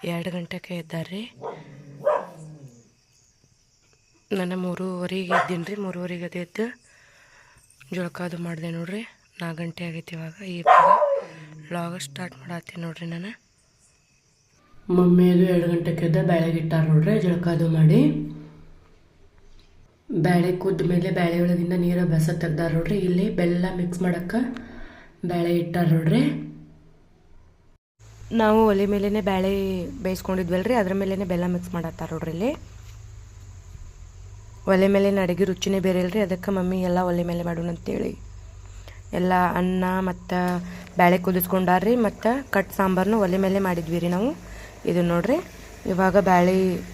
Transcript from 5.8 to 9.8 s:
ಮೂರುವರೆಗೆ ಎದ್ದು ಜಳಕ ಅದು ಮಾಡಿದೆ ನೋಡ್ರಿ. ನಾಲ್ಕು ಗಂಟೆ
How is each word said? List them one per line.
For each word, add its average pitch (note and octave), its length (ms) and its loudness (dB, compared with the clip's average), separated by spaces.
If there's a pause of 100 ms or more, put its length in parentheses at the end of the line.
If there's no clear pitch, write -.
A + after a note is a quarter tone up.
ಮೂರುವರೆಗೆ F3 440 -8 (140)
ಎದ್ದು A3 220 -6 (1300)
ಜಳಕ F3 320 -6
ಅದು E3+ 180 -8
ಮಾಡಿದೆ E3+ 320 -8
ನೋಡ್ರಿ. F#3 240 -8 (380)
ನಾಲ್ಕು E3 220 -8
ಗಂಟೆ E3+ 260 -8